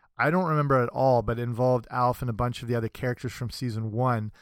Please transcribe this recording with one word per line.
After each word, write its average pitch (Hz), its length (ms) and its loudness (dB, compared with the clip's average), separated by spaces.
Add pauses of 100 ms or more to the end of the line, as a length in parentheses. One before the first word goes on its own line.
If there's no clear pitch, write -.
(180)
I 123 100 2
don't 185 160 2
remember 147 380 4
at 120 80 0
all, 131 320 2
but 113 160 -2
involved 120 520 0
Alf 123 300 0
and 127 80 -4
a 113 60 -2
bunch 120 260 -2
of 120 80 -10
the 120 60 0
other 113 160 -2
characters 123 420 -4
from 120 160 -6
season 110 420 -4
one 113 400 0 (120)